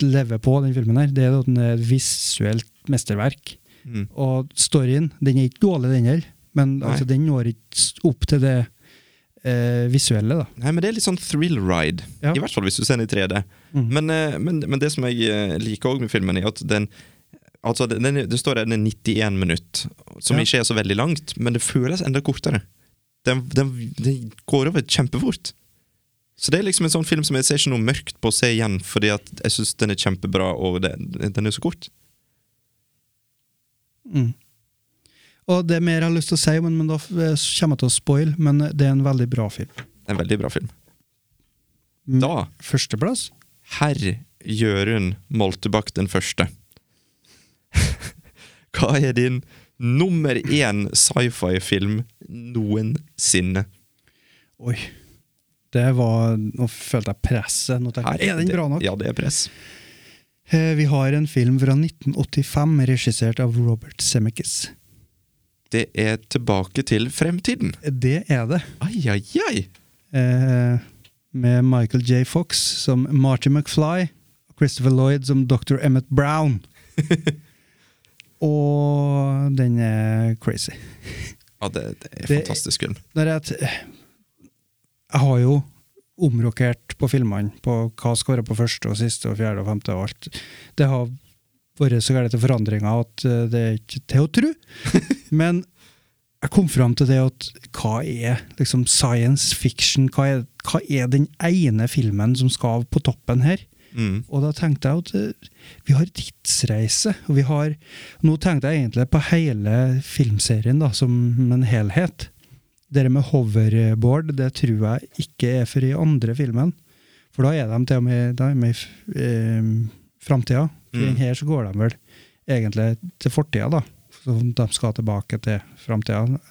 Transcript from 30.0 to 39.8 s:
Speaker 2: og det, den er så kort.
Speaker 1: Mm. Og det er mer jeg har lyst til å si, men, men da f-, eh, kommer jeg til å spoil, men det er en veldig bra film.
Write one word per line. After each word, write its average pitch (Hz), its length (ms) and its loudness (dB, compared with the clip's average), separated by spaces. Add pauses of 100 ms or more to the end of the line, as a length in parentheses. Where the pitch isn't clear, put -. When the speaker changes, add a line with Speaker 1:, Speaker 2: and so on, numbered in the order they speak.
Speaker 2:
og 90 260 -2
det, 90 120 -2 (400)
den 101 120 -2
er 107 60 -2
så - 100 -6
kort. - 280 -4 (2250)
Speaker 1:
Mm. 139 260 0 (1160)
Og 180 200 2
det 165 100 0
er 170 60 -2
mer 165 180 0
jeg 165 80 0
har 165 60 0
lyst 160 160 -4
til 165 60 0
å - 40 -2
si, 156 220 2
men, 165 140 0
men 160 140 0
da 156 80 -2
f-, - 120 -14
eh, 160 240 0 (240)
kommer 156 160 2
jeg - 80 -2
til 127 60 4
å 131 60 2
spoil, 147 420 0
men 147 260 4
det 147 240 2
er 135 80 4
en 135 100 2
veldig 131 240 2
bra 113 220 -2
film. - 200 -10 (340)